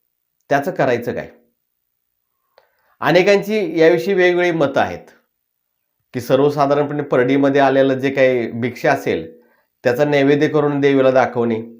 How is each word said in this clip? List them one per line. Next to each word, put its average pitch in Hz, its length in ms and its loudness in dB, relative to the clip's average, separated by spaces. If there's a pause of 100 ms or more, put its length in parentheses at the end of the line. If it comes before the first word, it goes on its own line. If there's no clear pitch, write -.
(500)
त्याचं 143 220 -2
करायचं 123 420 -2
काय? - 160 -12 (1700)
अनेकांची 180 760 0
याविषयी 170 340 2
वेगवेगळी 180 400 2
मतं 139 280 0
आहेत 90 300 -6 (1040)
की 123 80 -8
सर्वसाधारणपणे 143 800 0
परडीमध्ये 139 580 0
आलेलं 135 340 2
जे 131 160 -4
काही 131 400 0
भिक्षा 120 400 -4
असेल 101 340 -4 (580)
त्याचा 131 220 0
नैवेद्य 147 420 2
करून 147 340 -2
देवीला 135 300 2
दाखवणे 117 440 0 (240)